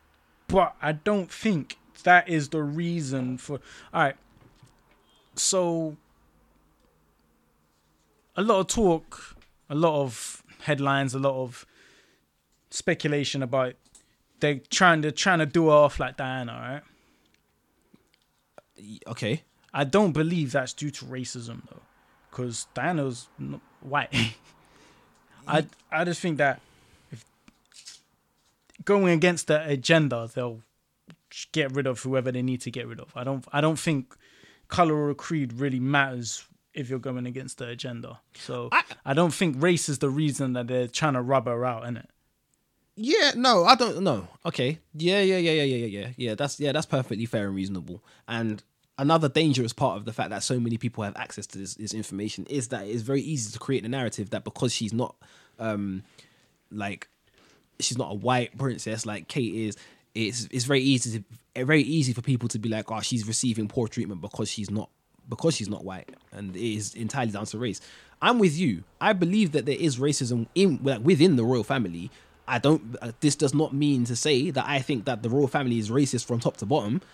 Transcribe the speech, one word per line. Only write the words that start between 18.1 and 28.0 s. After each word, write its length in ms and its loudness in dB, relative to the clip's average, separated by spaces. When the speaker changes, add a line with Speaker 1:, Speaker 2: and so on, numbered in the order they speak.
Speaker 2:
Y-, 280 -18
okay. 360 -4
Speaker 1:
I 120 0
don't 280 4
believe 400 0
that's 220 -2
due 160 -8
to 160 -12
racism 640 -10
though, 100 -20
'cause 440 -8
Diana's 540 -2
n-, 200 -10
white. 320 -4
<laughs> 1300 -8
I, 140 2
Speaker 2:
Ye- 60 -2
Speaker 1:
I 140 0
just 160 -4
think 180 -2
that 220 2
if 140 -18